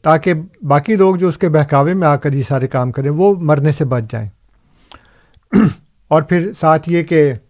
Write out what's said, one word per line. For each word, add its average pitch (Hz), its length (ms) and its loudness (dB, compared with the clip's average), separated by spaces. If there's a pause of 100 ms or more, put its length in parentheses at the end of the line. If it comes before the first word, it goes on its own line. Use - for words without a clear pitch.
تاکہ 160 320 2 (280)
باقی 147 340 0
لوگ 190 200 2
جو 180 120 0
اس 165 100 -2
کے 180 120 0
بہکاوے 147 440 2
میں 180 140 0
آ 143 80 4
کر 143 180 -4
یہ 139 100 -2
سارے 131 240 -2
کام 127 240 -4
کریں 139 180 -4
وہ 190 280 2
مرنے 151 340 0
سے 143 140 0
بچ 123 240 -2
جائیں۔ 110 200 -10 (1200)
<clears throat> 208 160 4 (400)
اور 156 140 2
پھر 175 320 -2
ساتھ 160 360 0
یہ 170 140 0
کہ 147 300 2 (160)